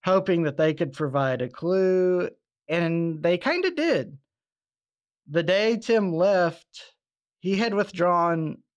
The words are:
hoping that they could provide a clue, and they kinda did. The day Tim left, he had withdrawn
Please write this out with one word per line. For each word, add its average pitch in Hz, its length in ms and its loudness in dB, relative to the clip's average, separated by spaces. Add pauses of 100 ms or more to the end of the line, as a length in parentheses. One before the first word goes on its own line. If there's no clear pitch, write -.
hoping 185 400 2
that 143 140 -2
they 156 160 2
could 147 180 -4
provide 135 500 -2
a 123 60 -4
clue, 180 800 0 (380)
and 165 560 -2
they 175 140 2
kinda 349 340 -2
did. 180 460 -2 (1120)
The 160 120 0
day 208 360 2
Tim 214 360 0
left, 180 800 0 (480)
he 190 180 -2
had 214 180 -2
withdrawn 170 800 0 (200)